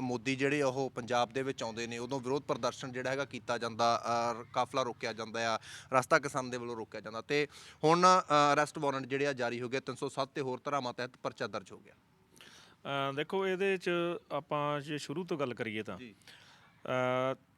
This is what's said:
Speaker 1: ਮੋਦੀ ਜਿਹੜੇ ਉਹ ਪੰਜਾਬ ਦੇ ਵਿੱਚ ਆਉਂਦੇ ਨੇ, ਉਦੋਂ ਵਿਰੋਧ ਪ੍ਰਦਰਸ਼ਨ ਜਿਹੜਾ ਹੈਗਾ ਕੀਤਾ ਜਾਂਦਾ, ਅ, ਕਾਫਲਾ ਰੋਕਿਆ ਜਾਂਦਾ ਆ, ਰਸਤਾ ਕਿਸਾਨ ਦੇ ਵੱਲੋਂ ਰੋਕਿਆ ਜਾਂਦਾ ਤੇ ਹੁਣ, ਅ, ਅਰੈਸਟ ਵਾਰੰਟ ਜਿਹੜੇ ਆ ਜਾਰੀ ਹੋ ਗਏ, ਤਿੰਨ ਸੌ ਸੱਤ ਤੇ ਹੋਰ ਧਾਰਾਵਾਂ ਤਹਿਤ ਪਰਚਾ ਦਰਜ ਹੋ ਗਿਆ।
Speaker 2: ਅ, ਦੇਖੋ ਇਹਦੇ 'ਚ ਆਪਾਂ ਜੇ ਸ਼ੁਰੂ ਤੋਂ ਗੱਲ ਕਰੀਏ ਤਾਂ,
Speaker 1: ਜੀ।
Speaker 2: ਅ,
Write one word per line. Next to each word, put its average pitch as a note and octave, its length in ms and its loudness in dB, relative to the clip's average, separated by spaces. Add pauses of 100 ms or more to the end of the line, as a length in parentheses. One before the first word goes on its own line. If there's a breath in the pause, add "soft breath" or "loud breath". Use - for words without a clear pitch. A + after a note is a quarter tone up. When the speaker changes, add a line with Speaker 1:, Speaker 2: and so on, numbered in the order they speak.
Speaker 1:
ਮੋਦੀ B2 340 -2
ਜਿਹੜੇ C#3 260 2
ਉਹ C3 340 0
ਪੰਜਾਬ A#2+ 340 2
ਦੇ C3 140 -2
ਵਿੱਚ C3 200 -4
ਆਉਂਦੇ A2+ 240 -4
ਨੇ, A#2 100 -6
ਉਦੋਂ B2 220 -4
ਵਿਰੋਧ C3 240 -2
ਪ੍ਰਦਰਸ਼ਨ B2+ 480 -2
ਜਿਹੜਾ B2 180 -4
ਹੈਗਾ C3+ 160 -2
ਕੀਤਾ A#2+ 320 -4
ਜਾਂਦਾ, A#2 460 2 (380)
ਅ, - 20 -12 (100)
ਕਾਫਲਾ C3 300 0
ਰੋਕਿਆ A#2 300 -4
ਜਾਂਦਾ A2+ 420 -2
ਆ, G#2+ 40 -2 (340 loud breath)
ਰਸਤਾ C3 260 6
ਕਿਸਾਨ C3+ 300 -4
ਦੇ B2 80 -4
ਵੱਲੋਂ A#2+ 180 -6
ਰੋਕਿਆ A2 260 -8
ਜਾਂਦਾ A2 200 -8
ਤੇ C#3+ 260 0 (360 loud breath)
ਹੁਣ, E3 200 6
ਅ, D3+ 500 8
ਅਰੈਸਟ D3 240 2
ਵਾਰੰਟ C3+ 280 0
ਜਿਹੜੇ C3+ 220 0
ਆ C#3+ 60 0
ਜਾਰੀ A#2+ 280 -2
ਹੋ B2 80 -4
ਗਏ, C3 100 -2
ਤਿੰਨ B2+ 160 -6
ਸੌ C#3 140 -6
ਸੱਤ C3+ 260 -4
ਤੇ D#3+ 60 -2
ਹੋਰ B2+ 220 -4
ਧਾਰਾਵਾਂ C3+ 300 -2
ਤਹਿਤ B2 180 -8 (120)
ਪਰਚਾ C3 240 -4
ਦਰਜ G2+ 240 -8
ਹੋ G#2 60 -16
ਗਿਆ। - 160 -20 (1160 loud breath)
Speaker 2:
ਅ, C#3 40 -2
ਦੇਖੋ F#3 340 -2
ਇਹਦੇ F#3+ 300 2
'ਚ F3+ 120 -4 (420)
ਆਪਾਂ D3 500 0
ਜੇ D3+ 160 -6
ਸ਼ੁਰੂ C#3+ 260 -6
ਤੋਂ F3 140 -4
ਗੱਲ C3 160 0
ਕਰੀਏ A2 300 -4
ਤਾਂ, G2 140 -8
Speaker 1:
ਜੀ। A2 180 -14 (1160 loud breath)
Speaker 2:
ਅ, - 40 -10 (200)